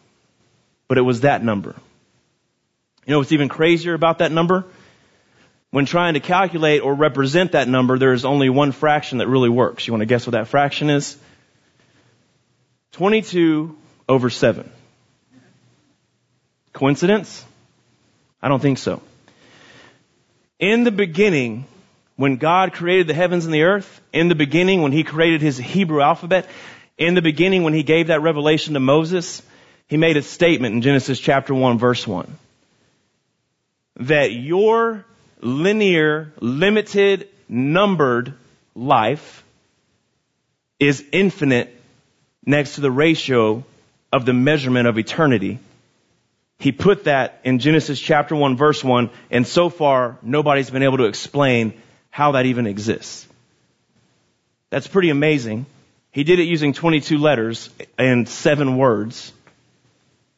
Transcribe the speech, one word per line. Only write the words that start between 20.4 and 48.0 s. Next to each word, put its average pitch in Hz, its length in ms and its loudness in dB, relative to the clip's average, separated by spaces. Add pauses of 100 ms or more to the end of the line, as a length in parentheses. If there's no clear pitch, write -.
In 226 260 2
the 240 60 2
beginning, 160 760 0 (520)
when 135 200 0
God 175 380 0
created 175 320 0
the 151 80 -2
heavens 175 320 0
and 156 80 -4
the 151 80 2
earth, 190 380 0 (120)
in 165 160 2
the 175 60 2
beginning, 165 480 0
when 139 100 0
he 156 100 0
created 160 380 0
his 147 160 0
Hebrew 156 460 -2
alphabet, 170 440 0 (520)
in 170 160 0
the 180 80 2
beginning, 170 400 2
when 156 100 0
he 156 100 0
gave 160 260 0
that 160 120 2
revelation 151 540 0
to 139 60 -2
Moses, 160 600 0 (460)
he 147 80 -2
made 160 200 2
a 143 60 0
statement 127 520 0
in 117 80 -2
Genesis 135 360 0
chapter 139 360 0
one, 127 240 2
verse 123 280 0
one, 98 300 -8 (1600)
that 135 360 0
your 208 720 -2 (360)
linear, 156 1000 0
limited, 196 880 0 (200)
numbered 139 840 0 (400)
life 127 680 -2 (1400)
is 143 340 0
infinite 151 640 0 (720)
next 139 320 0
to 147 60 -10
the 139 80 0
ratio 127 720 0 (480)
of 131 120 0
the 127 80 0
measurement 127 540 0
of 113 120 0
eternity. 110 600 -2 (1040)
He 139 100 0
put 196 340 0
that 135 380 -2
in 127 160 0
Genesis 147 420 0